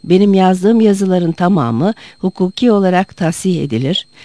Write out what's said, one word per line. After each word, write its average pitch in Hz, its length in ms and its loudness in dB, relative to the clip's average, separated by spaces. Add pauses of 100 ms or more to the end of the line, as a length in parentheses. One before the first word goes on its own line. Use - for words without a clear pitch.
benim 190 300 2
yazdığım 190 460 2
yazıların 190 520 0
tamamı 165 640 -2 (240)
hukuki 190 540 -2
olarak 190 440 0
tasih 170 460 -4
edilir, 139 440 -4 (180)